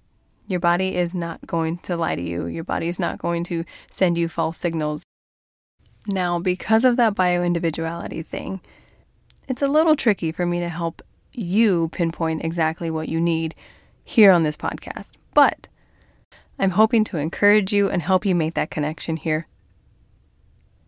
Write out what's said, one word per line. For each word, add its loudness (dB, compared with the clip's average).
Your -2
body 0
is 0
not -6
going -2
to -6
lie -2
to -6
you. -4
Your -6
body -2
is -6
not -4
going -2
to -4
send 0
you 0
false -4
signals. -4
Now, -2
because 0
of 4
that 4
bio-individuality 0
thing, -8
it's -4
a 0
little 4
tricky 0
for -2
me 0
to -2
help -6
you 2
pinpoint -2
exactly -2
what -4
you 0
need 0
here 6
on 6
this 0
podcast, -8
but 4
I'm 2
hoping 4
to -4
encourage 2
you 2
and -2
help 2
you 2
make 0
that -2
connection -4
here. -2